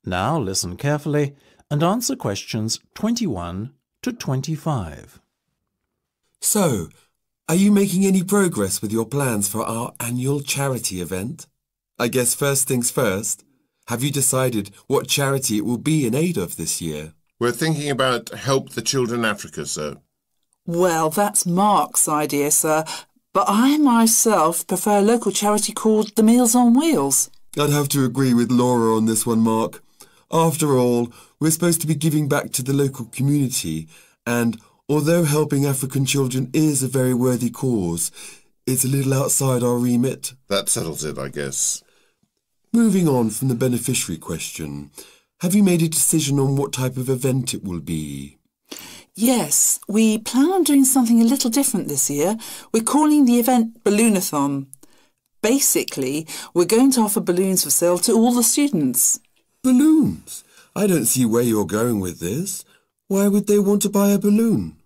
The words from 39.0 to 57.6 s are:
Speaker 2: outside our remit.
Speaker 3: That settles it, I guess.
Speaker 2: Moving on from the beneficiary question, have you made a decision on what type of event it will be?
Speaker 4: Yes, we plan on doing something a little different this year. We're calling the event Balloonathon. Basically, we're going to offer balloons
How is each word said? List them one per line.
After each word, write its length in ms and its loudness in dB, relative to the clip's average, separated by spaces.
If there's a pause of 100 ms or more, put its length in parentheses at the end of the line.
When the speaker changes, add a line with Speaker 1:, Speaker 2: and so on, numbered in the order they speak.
Speaker 2:
outside 500 0
our 140 0
remit. 560 -2 (140)
Speaker 3:
That 220 -2
settles 340 -4
it, 140 -6
I 100 -8
guess. 560 -6 (880)
Speaker 2:
Moving 380 4
on 220 2
from 180 -4
the 60 0
beneficiary 600 -2
question, 760 -10 (500)
have 120 -2
you 100 4
made 180 4
a 80 0
decision 500 0
on 160 2
what 160 -2
type 240 -4
of 140 -6
event 440 -2
it 120 -10
will 160 -6
be? 560 -8 (760)
Speaker 4:
Yes, 760 0
we 300 2
plan 320 2
on 120 2
doing 220 4
something 340 4
a 60 6
little 240 0
different 400 -2
this 200 -2
year. 280 0 (340)
We're 120 0
calling 420 4
the 140 4
event 440 0
Balloonathon. 840 0 (760)
Basically, 840 -2 (280)
we're 100 4
going 280 4
to 100 2
offer 180 0
balloons 460 0